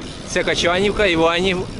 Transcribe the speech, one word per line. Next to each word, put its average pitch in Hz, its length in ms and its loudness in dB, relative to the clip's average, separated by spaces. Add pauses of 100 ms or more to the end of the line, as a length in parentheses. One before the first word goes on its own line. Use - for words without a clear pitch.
(280)
Це 180 160 -2
Качанівка, 185 600 0
Іванів-, 175 600 2 (140)